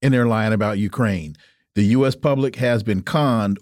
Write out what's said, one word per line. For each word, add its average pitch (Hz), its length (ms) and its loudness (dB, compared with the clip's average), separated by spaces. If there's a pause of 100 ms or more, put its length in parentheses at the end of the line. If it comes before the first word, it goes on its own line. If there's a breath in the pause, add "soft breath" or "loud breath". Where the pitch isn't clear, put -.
and 135 120 2
they're 120 140 2
lying 110 240 0
about 104 280 0
Ukraine. 98 580 -2 (360 soft breath)
The 104 100 2
U 123 220 4
S 131 100 0
public 135 420 -2
has 120 260 0
been 101 180 -2
conned 113 600 0